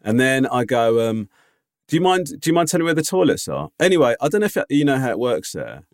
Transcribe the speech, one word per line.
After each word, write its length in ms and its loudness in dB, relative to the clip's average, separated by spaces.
And 160 0
then 260 2
I 200 0
go, 440 2
um, 200 -4
"Do 80 -4
you 80 2
mind, 380 0
do 100 -2
you 20 4
mind 140 2
telling 160 0
me 40 -2
where 80 0
the 100 0
toilets 420 0
are?" 320 -6
Anyway, 420 4
I 80 0
don't 120 0
know 60 0
if 100 -4
you 160 0
know 140 0
how 120 -2
it 100 -4
works 320 -2
there. 420 -12